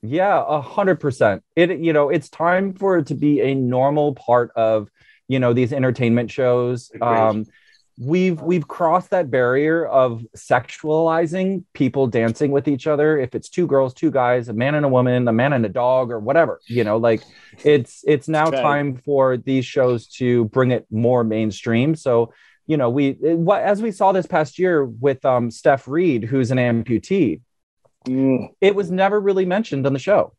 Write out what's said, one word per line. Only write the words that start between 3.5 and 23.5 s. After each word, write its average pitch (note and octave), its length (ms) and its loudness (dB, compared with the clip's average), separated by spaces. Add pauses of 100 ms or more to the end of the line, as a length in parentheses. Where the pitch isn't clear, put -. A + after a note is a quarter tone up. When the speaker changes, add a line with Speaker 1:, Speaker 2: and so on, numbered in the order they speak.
Speaker 1:
normal C3+ 640 0
part A#2+ 400 0
of, A2 340 0 (380)
you C3 100 0
know, B2 140 2
these B2 200 0
entertainment B2 600 0
shows. B2 600 -2
Speaker 2:
Agreed. A#2 160 -4
Speaker 1:
Um, A2 360 2 (540)
we've, E3 420 -2
we've E3+ 260 -2
crossed F3 440 -2
that F3 200 -2
barrier C#3+ 560 0
of A#2+ 380 0 (580)
sexualizing E3 840 -2 (100)
people C3+ 320 0
dancing A#2 440 0
with C#3 180 0
each C#3 180 -4
other. D3+ 320 2
If B2+ 160 -6
it's - 140 -8
two F3+ 180 -2
girls, C3+ 280 0
two D#3 160 0
guys, B2 380 0
a A#2+ 40 -8
man B2+ 220 -2
and D3 100 0
a C#3 40 2
woman, B2 400 2
a A2+ 40 2
man B2+ 200 2
and A#2+ 120 0
a G#2 40 -2
dog, B2 420 0
or A#2 80 -6
whatever, B2+ 480 0
you A#2 180 -2
know, G#2+ 120 0
like, A2+ 260 0 (420)
it's, D3 420 0
it's D3 220 0
now D#3 200 0
Speaker 3:
Okay. C#3 120 -2
Speaker 1:
time C#3+ 360 -2
for C3 400 0
these C3 280 -2
shows B2+ 440 0
to B2 380 0
bring B2+ 240 0
it A#2 200 -2
more A#2+ 320 0
mainstream. A2+ 720 -2
So, A#2 380 0 (340)
you D#3 100 0
know, B2 140 0
we, C#3 200 0
it, E3 280 -2
what, E3+ 240 0